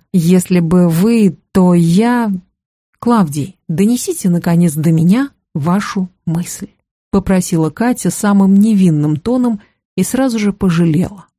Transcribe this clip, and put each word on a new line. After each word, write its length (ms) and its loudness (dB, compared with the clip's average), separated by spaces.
Если 460 0
бы 300 2
вы, 500 2
то 200 4
я...» 600 2
«Клавдий, 640 -2
донесите, 640 -2
наконец, 440 0
до 180 0
меня 380 2
вашу 540 -4
мысль», 440 -8
попросила 560 0
Катя 420 -2
самым 440 2
невинным 600 2
тоном 440 -2
и 80 -2
сразу 340 -2
же 140 0
пожалела. 760 -2